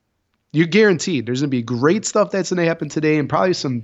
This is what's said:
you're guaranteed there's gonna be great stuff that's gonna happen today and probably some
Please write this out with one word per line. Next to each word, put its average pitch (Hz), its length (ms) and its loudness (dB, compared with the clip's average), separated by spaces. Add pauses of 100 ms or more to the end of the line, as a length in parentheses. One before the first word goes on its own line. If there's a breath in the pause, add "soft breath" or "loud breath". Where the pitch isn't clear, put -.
(520)
you're 165 160 2
guaranteed 180 580 2
there's 127 160 -2
gonna 147 80 -2
be 127 140 0
great 127 420 0
stuff 202 260 0
that's 190 200 -4
gonna 175 140 0
happen 165 240 -2
today 156 280 0
and 143 100 -2
probably 180 260 0
some 127 300 -4